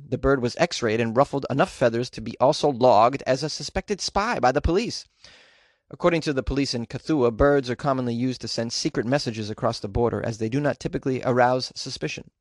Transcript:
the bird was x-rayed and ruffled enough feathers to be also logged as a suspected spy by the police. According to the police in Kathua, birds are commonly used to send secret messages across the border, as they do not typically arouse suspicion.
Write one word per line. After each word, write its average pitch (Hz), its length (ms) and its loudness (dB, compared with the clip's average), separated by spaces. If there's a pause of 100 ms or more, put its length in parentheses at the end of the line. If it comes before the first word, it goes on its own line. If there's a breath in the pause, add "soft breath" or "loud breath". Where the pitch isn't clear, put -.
the - 100 -4
bird 135 240 2
was 117 160 -2
x-rayed 113 420 0
and 117 160 0
ruffled 139 340 2
enough 147 220 0
feathers 120 380 0
to - 100 -14
be 113 180 -10
also 135 320 4
logged 123 560 6
as 131 160 0
a 151 80 -4
suspected 190 520 -6
spy 214 360 -2
by 123 140 4
the 139 80 0
police. 180 460 -2 (840 soft breath)
According 170 320 2
to 156 120 -2
the 131 100 -2
police 135 300 -2
in 117 140 -4
Kathua, 131 440 0
birds 139 380 2
are 120 80 -4
commonly 131 360 -2
used 123 280 -4
to 113 80 -10
send 117 240 -4
secret 135 320 -2
messages 113 440 -2
across 113 300 -4
the - 80 -10
border, 107 340 -2
as 113 180 -6
they 165 100 -2
do 127 100 -2
not 147 200 -2
typically 131 440 -4
arouse 127 500 2
suspicion. - 680 -10